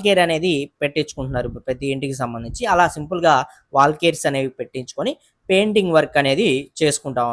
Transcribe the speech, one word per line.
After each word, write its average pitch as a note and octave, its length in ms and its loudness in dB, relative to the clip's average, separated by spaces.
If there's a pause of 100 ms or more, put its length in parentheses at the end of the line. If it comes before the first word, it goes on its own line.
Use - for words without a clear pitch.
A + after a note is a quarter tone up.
కేర్ F#3+ 200 4
అనేది E3 300 0 (260)
పెట్టించుకుంటున్నారు C3+ 680 -4
ఇప్పుడు A#2 200 -14
ప్రతి C3 240 -4
ఇంటికి C3+ 300 -6
సంబంధించి. A#2 400 -10 (100)
అలా F3 140 4 (100)
సింపుల్గా D#3+ 380 2 (420)
వాల్ D3 240 4
కేర్స్ E3 300 0
అనేవి C3+ 280 -2
పెట్టించుకొని C3 540 -8 (360)
పెయింటింగ్ G3 460 2
వర్క్ D3+ 260 2
అనేది C#3+ 280 2 (320)
చేసుకుంటాం C3+ 500 -2